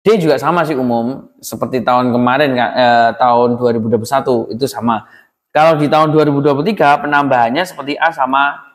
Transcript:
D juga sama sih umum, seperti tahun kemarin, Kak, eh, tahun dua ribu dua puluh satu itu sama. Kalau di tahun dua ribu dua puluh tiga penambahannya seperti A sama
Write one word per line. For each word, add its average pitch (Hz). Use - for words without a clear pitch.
D 220
juga 151
sama 160
sih 156
umum, 123
seperti 120
tahun 123
kemarin, 123
Kak, 120
eh, 120
tahun 120
dua 123
ribu 110
dua 113
puluh 117
satu 131
itu 113
sama. 113
Kalau 160
di 147
tahun 156
dua 151
ribu 143
dua 143
puluh 147
tiga 147
penambahannya 139
seperti 143
A 160
sama 139